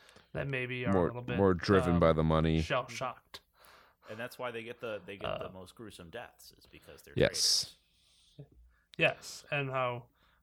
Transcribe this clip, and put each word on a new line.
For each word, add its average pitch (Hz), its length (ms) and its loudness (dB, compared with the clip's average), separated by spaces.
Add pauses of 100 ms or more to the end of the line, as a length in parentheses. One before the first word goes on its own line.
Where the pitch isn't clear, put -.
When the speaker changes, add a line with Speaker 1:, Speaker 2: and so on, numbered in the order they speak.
(340)
Speaker 1:
that 147 120 -4
maybe 127 400 -4
are 104 60 0
Speaker 2:
More, 90 120 4
Speaker 1:
a - 20 2
little 123 160 -6
bit, - 140 -6
Speaker 2:
more 95 180 4
driven 87 400 4
Speaker 1:
um, 87 60 6
Speaker 2:
by 82 120 8
the 78 100 2
money. 80 380 4
Speaker 1:
shell-shocked. - 800 -6 (720)
Speaker 3:
And 110 80 -10
that's 120 200 -10
why 123 120 -6
they 117 120 -8
get 120 180 -12
the, 107 260 -6
they 98 100 -10
get 98 220 -4
the - 100 -8
Speaker 1:
Uh, 92 40 -18
Speaker 3:
most 92 220 -16
gruesome 95 360 -16
deaths - 480 -16
is - 80 -20
because - 360 -20
they're 73 140 -14
Speaker 2:
Yes. - 580 2 (640)
Speaker 3:
traitors. 143 140 -20 (480)
Speaker 1:
Yes, - 520 0
and 143 200 -2
how, 123 340 -2 (380)